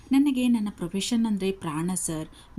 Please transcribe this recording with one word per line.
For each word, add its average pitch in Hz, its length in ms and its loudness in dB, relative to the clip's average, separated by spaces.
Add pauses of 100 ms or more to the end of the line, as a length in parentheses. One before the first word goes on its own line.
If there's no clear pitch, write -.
(120)
"ನನಗೆ 262 360 4
ನನ್ನ 220 220 2
ಪ್ರೊಫೆಷನ್ 196 560 -2
ಅಂದ್ರೆ 196 260 0
ಪ್ರಾಣ 170 420 -4
ಸರ್, 160 340 -6 (300)